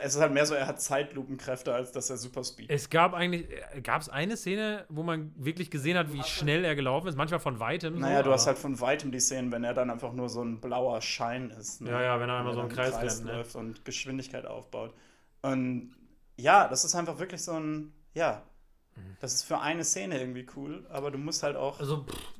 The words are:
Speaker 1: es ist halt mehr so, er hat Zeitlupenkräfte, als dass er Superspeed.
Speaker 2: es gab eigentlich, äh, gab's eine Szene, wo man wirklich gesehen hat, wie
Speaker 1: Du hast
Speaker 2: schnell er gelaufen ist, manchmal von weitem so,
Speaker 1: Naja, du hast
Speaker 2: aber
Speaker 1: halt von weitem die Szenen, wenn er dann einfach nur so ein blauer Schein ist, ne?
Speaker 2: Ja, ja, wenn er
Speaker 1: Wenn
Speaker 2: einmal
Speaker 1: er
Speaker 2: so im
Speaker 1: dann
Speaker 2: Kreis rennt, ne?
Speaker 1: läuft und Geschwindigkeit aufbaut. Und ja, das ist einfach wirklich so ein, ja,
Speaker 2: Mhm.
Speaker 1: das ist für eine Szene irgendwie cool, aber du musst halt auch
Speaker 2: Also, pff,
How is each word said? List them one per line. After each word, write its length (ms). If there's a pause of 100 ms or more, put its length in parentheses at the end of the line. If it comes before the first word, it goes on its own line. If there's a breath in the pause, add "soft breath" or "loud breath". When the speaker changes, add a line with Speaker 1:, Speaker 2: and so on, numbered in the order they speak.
Speaker 1:
es 140
ist 40
halt 120
mehr 140
so, 80
er 120
hat 140
Zeitlupenkräfte, 920
als 200
dass 180
er 60
Superspeed. 540
Speaker 2:
es 200
gab 240
eigentlich, 340 (240)
äh, 80
gab's 280
eine 280
Szene, 520
wo 160
man 320
wirklich 340
gesehen 260
hat, 160
wie 40
Speaker 1:
Du 60
hast 80
Speaker 2:
schnell 340
er 100
gelaufen 320
ist, 100
manchmal 220
von 220
weitem 340
so, 60
Speaker 1:
Naja, 240
du 80
hast 100
Speaker 2:
aber 120
Speaker 1:
halt 40
von 220
weitem 320
die 80
Szenen, 320
wenn 100
er 120
dann 160
einfach 220
nur 160
so 140
ein 180
blauer 420
Schein 480
ist, 320
ne? 80
Speaker 2:
Ja, 120
ja, 180
wenn 80
er 60
Speaker 1:
Wenn 120
Speaker 2:
einmal 60
Speaker 1:
er 20
Speaker 2:
so 80
im 60
Speaker 1:
dann 80
Speaker 2:
Kreis 240
rennt, 260
ne? 100
Speaker 1:
läuft 180
und 300
Geschwindigkeit 600
aufbaut. 460 (500 soft breath)
Und 520 (420)
ja, 300
das 180
ist 120
einfach 240
wirklich 220
so 100
ein, 400 (220)
ja, 280 (540)
Speaker 2:
Mhm. 240
Speaker 1:
das 140
ist 80
für 160
eine 240
Szene 380
irgendwie 340
cool, 340
aber 220
du 80
musst 240
halt 140
auch 240
Speaker 2:
Also, 240
pff, 360